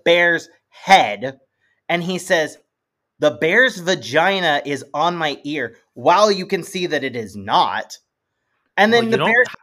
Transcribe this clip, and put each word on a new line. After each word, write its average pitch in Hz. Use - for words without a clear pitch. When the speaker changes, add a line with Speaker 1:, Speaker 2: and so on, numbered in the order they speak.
Speaker 1:
bear's 170
head, 131
and 170
he 180
says, 160
"The 147
bear's 196
vagina 165
is 143
on 165
my 156
ear," 139
while 175
you 185
can 185
see 180
that 147
it 131
is 104
not. 107
And 220
then 233
Speaker 2:
Well, 226
you 220
Speaker 1:
the 220
Speaker 2:
don't, 151
Speaker 1:
bear 247
Speaker 2:
h-, -